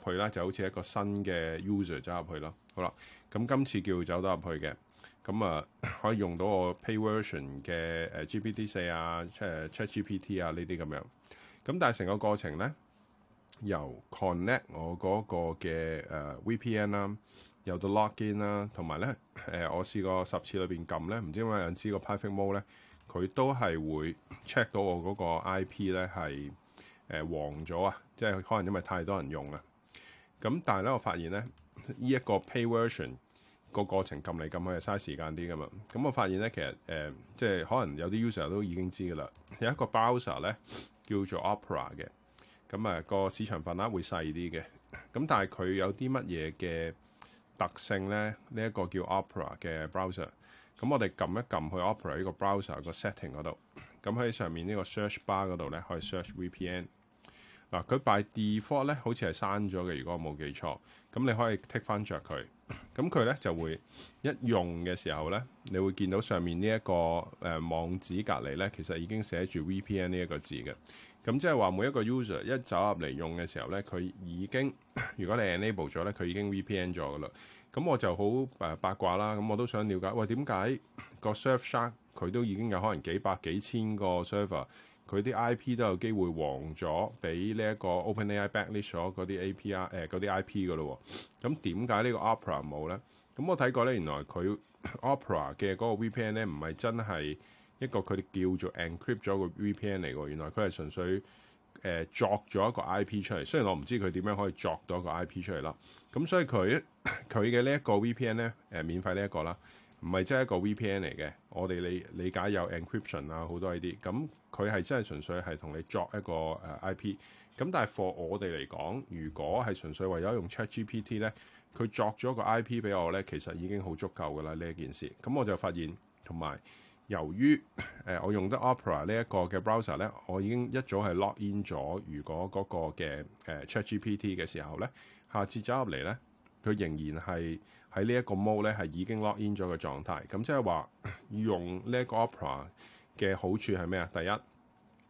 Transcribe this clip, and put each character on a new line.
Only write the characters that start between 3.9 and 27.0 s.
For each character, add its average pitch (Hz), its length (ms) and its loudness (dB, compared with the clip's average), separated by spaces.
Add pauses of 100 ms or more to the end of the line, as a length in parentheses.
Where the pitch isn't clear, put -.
走 87 180 0
得 95 120 2
入 82 240 -2
去 76 80 -4
嘅， 71 100 -4 (500)
咁 107 200 0
啊 78 220 0 (340)
可 107 120 4
以 113 40 2
用 90 200 0
到 90 80 0
我 92 340 2
pay 110 180 -2
version 95 640 0
嘅， 82 520 -2
呃 78 120 -4
，G 107 140 -2
P 107 140 0
T 107 120 -2
四 101 220 -4
啊， 85 400 -2 (120)
呃 80 300 -4
，Chat 110 180 -4
G 104 140 0
P 101 160 -2
T 95 220 -4
啊 85 120 0
呢 82 140 -2
啲 87 120 -2
咁 82 80 -4
樣。 76 140 -4 (680)
咁 147 120 0
但 156 140 6
係 113 60 -2
成 92 100 -2
個 101 100 4
過 104 200 4
程 76 200 -4
呢， 123 160 0 (840)
由 76 500 -2
connect 95 600 2
我 80 280 -4
嗰 98 260 2
個 95 140 -2 (220)
嘅， 80 500 -2
呃 76 360 -6
，V 113 100 2
P 113 220 0
N 104 140 2
啦， 101 260 0 (480)
又 90 120 0
到 98 120 0
log 107 240 4 (100)
in 104 160 2
啦， 104 340 0
同 87 120 -6
埋 78 160 -2
呢， 127 120 0 (340)
呃， 85 220 -2
我 90 140 0
試 101 180 -2
過 92 220 4
十 90 160 -2
次 92 260 -2
裏 90 120 -2
邊 82 80 -6
撳 80 240 -2
呢， 113 100 -2
唔 82 140 -4
知 101 100 -2
點 113 80 2
解 104 80 2
有 85 120 0
陣 90 100 -4
時 107 100 0
個 98 60 2
private 101 360 -2
mode 98 200 2
呢， 98 100 0 (460)
佢 92 240 0
都 135 200 4
係 127 60 0 (180)
會 78 380 0 (300)
check 117 260 4
到 107 80 0
我 90 240 2
嗰 95 120 -2
個 95 100 -2 (240)
I 95 160 2
P 95 260 0
呢 92 240 2
係， 71 340 -4 (600)